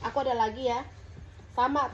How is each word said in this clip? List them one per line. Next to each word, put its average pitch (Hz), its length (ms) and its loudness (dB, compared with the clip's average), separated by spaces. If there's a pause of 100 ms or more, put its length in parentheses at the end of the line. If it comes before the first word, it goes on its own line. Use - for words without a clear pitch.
aku 262 240 0
ada 247 80 2
lagi 226 320 2
ya. 247 160 2 (720)
Sama 269 380 4